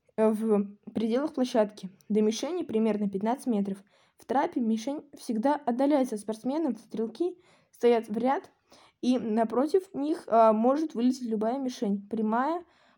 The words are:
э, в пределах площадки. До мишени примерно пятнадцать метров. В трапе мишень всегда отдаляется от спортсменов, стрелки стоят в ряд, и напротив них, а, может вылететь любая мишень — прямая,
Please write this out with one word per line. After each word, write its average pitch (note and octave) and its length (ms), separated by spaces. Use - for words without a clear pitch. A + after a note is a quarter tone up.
э, A3 140
в G#3 360
пределах A#3+ 400
площадки. A3 580
До G#3+ 140
мишени C4+ 420
примерно G#3+ 440
пятнадцать G#3+ 380
метров. G3+ 320
В - 80
трапе D4 360
мишень A3+ 560
всегда B3+ 380
отдаляется C4 640
от G#3 60
спортсменов, B3+ 580
стрелки A#3+ 580
стоят A#3 380
в G#3+ 100
ряд, C4+ 320
и B3+ 200
напротив A#3+ 720
них, D4 320
а, A3 260
может C4+ 420
вылететь B3+ 280
любая A3 340
мишень — A3 520
прямая, B3 560